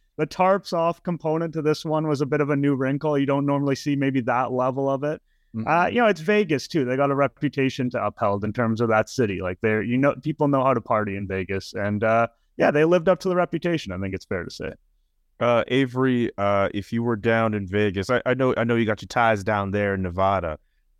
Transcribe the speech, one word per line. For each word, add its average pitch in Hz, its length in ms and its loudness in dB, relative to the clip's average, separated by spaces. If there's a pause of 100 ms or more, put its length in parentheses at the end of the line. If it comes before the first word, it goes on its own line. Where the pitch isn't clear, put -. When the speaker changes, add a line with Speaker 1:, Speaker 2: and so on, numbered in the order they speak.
(160)
Speaker 1:
The 156 120 -2
tarps 190 440 0
off 170 300 -2
component 160 520 -4
to 160 80 -4
this 151 220 0
one 156 220 -2
was 143 140 0
a 147 60 0
bit 147 140 -2
of 143 100 0
a 143 60 2
new 143 200 2
wrinkle. 143 420 -2
You 139 80 0
don't 139 200 0
normally 143 280 0
see 143 220 -2
maybe 135 240 0
that 120 320 -2
level 131 360 -2
of 135 140 -2
it. 151 180 -4 (340)
Speaker 2:
Mm-hmm. 113 140 -6
Speaker 1:
Uh, 170 200 2
you 233 120 0
know, 233 60 4
it's 170 160 2
Vegas, 170 440 2
too. 143 200 0
They 127 100 0
got 139 140 2
a 139 40 2
reputation 135 760 0
to 110 120 -2
upheld 101 400 0
in 107 120 -4
terms 113 260 0
of 117 80 2
that 110 220 2
city. 98 320 0
Like, 90 180 -4
they're, 107 220 2
you 120 160 0
know, 139 160 2
people 151 340 -2
know 135 160 2
how 135 80 4
to 120 80 2
party 104 340 -2
in 98 140 -6
Vegas. 95 460 -4
And, 104 280 -2
uh, 113 260 2 (280)
yeah, - 140 2
they 147 160 4
lived 175 200 2
up 185 140 2
to 190 80 -4
the 180 80 0
reputation, 170 560 -2
I 90 60 -6
think 95 160 -4
it's 92 100 -10
fair 90 200 -4
to - 60 -12
say. - 220 -10 (680)
Speaker 3:
Uh, 117 280 2
Avery, 127 720 0
uh, 101 340 2
if 101 180 -6
you 117 120 -2
were 117 140 0
down 113 360 2
in 101 140 -4
Vegas, 98 420 0
I, 123 160 0
I 127 80 0
know, 127 240 2
I 117 80 0
know 117 120 2
you 117 100 2
got 104 160 -2
your 98 60 -16
ties 113 360 2
down 101 280 -2
there 104 200 0
in 95 80 -2
Nevada. 90 580 -2 (420)